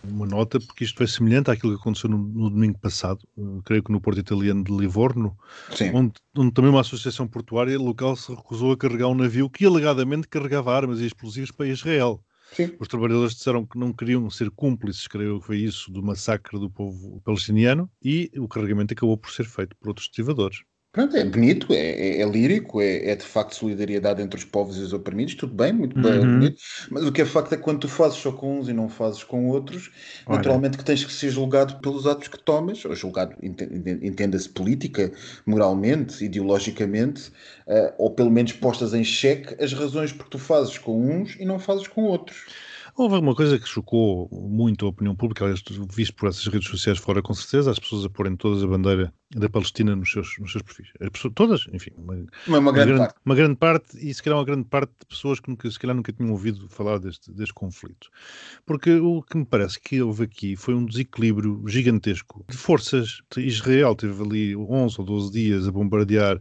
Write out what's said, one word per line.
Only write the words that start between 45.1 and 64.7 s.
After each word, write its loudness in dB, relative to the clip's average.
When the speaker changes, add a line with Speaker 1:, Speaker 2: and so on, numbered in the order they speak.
Speaker 1:
pública, -2
aliás, 0
visto -2
por 0
essas -6
redes -2
sociais 0
fora, 0
com -4
certeza, 0
as -2
pessoas -6
a -4
porem -2
todas 0
a 0
bandeira 2
da 0
Palestina 0
nos -4
seus, -6
nos -10
seus -6
perfis. -20
As -6
pessoas, -8
todas, 4
enfim, -10
uma, -12
Speaker 2:
Uma, -10
uma 6
Speaker 1:
uma 6
Speaker 2:
grande 8
Speaker 1:
grande, 6
Speaker 2:
parte. -8
Speaker 1:
uma 4
grande 4
parte, 2
e -8
se -12
calhar 2
uma 0
grande -2
parte -2
de -20
pessoas -4
que -14
nunca, -8
se -14
calhar -2
nunca -4
tinham -4
ouvido -4
falar -4
deste, -12
deste -8
conflito. -12
Porque 2
o 2
que -6
me 0
parece 0
que -4
houve 0
aqui -6
foi -2
um 0
desequilíbrio -2
gigantesco 0
de -10
forças. 0
Israel 4
teve -4
ali -2
onze -2